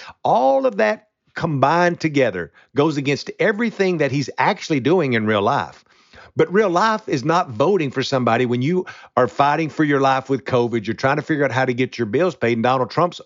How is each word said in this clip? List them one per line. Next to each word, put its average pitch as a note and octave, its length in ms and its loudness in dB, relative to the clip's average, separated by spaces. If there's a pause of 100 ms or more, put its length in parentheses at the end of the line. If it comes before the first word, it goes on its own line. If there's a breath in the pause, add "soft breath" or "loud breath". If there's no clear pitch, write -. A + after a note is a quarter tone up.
(240 loud breath)
All C4 420 2
of A3+ 120 -2
that G#3+ 320 -2 (240)
combined E3 680 2
together A#2+ 520 0 (240 soft breath)
goes C#3+ 220 2
against C#3 420 -4
everything G3 580 -2
that C#3+ 140 0
he's C#3 260 -2
actually D#3+ 420 -2
doing C#3 340 0
in A2 120 0
real G#2+ 160 2
life. A2 420 -2 (500 loud breath)
But D#3 200 2
real G#3 160 4
life G#3+ 400 0
is C3+ 160 -2
not D#3+ 240 0
voting C#3+ 420 0
for C3 120 -4
somebody B2 420 0
when B2 160 0
you F3 240 0 (320 loud breath)
are B2 100 4
fighting D3 420 0
for D#3 140 -2
your C#3+ 160 2
life C3+ 300 0
with C3+ 160 -2
covid. A#2+ 420 0
You're A2+ 60 -4
trying C3+ 240 0
to D3+ 40 -4
figure D3 220 -2
out C3 80 0
how C3 140 0
to B2+ 80 -2
get B2 240 -4
your A#2 80 -2
bills B2+ 300 0
paid. A#2 180 0
And A2+ 100 -2
Donald B2+ 260 0
Trump's - 360 -2